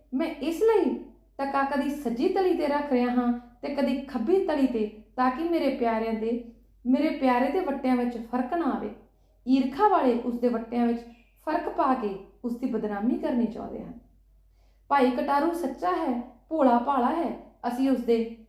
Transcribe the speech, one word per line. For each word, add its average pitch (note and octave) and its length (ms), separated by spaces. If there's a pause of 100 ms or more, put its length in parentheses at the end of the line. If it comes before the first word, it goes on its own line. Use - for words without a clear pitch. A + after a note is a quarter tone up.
(140)
ਮੈਂ D4+ 120
ਇਸ D#4+ 360
ਲਈ G4 320 (440)
ਟਕਾ C#4 260
ਕਦੀ C#4 260
ਸੱਜੀ C4 380
ਤਲੀ F#4 260
'ਤੇ D4 120
ਰੱਖ C#4+ 260
ਰਿਹਾ B3 180
ਹਾਂ B3 220 (300)
ਤੇ C#4+ 120
ਕਦੀ C4+ 260
ਖੱਬੀ F4+ 460
ਤਲੀ C#4+ 200
'ਤੇ, A3 360 (140)
ਤਾਂ B3+ 140
ਕਿ D#4+ 140
ਮੇਰੇ D#4 320
ਪਿਆਰਿਆਂ A3+ 380
ਦੇ, A3+ 380 (340)
ਮੇਰੇ D4 240
ਪਿਆਰੇ C4 420
ਦੇ F#4 80
ਵੱਟਿਆਂ C4+ 360
ਵਿੱਚ A#3+ 300
ਫਰਕ B3+ 280
ਨਾ E4 100
ਆਵੇ।" G#3+ 260 (580)
ਈਰਖਾ C#4 400
ਵਾਲੇ C4+ 360
ਉਸ A#3+ 140
ਦੇ B3 100
ਵੱਟਿਆਂ A#3+ 380
ਵਿੱਚ A#3 140 (460)
ਫਰਕ D#4 220
ਪਾ C4+ 260
ਕੇ G#3 240 (260)
ਉਸ A#3 120
ਦੀ C4 100
ਬਦਨਾਮੀ G#3+ 520
ਕਰਨੀ A#3+ 280
ਚਾਹੁੰਦੇ - 380
ਹਨ। - 80 (960)
ਭਾਈ C4 220
ਕਟਾਰੂ C#4+ 420
ਸੱਚਾ E4+ 400
ਹੈ, C#4 300 (260)
ਭੋਲਾ C4 300
ਭਾਲਾ C4 360
ਹੈ, D4+ 240 (300)
ਅਸੀਂ C4+ 220
ਉਸ A#3+ 100
ਦੇ A3+ 360 (120)